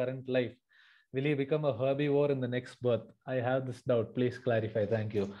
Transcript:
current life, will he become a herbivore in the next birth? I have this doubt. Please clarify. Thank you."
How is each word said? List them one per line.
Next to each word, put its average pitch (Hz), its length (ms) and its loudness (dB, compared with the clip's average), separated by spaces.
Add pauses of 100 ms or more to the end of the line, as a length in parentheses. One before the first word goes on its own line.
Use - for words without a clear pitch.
current 127 300 -4
life, 123 240 0 (640)
will 135 100 0
he 147 160 2
become 151 220 0
a 135 100 2
herbivore 139 580 2
in 135 80 -2
the 123 120 -2
next 123 360 -4
birth? 113 180 0
I - 340 -6
have 131 260 0
this 120 120 -10 (140)
doubt. 117 140 2 (120)
Please 123 160 2 (140)
clarify. 110 480 2
Thank 107 220 -2
you." 98 100 0 (120)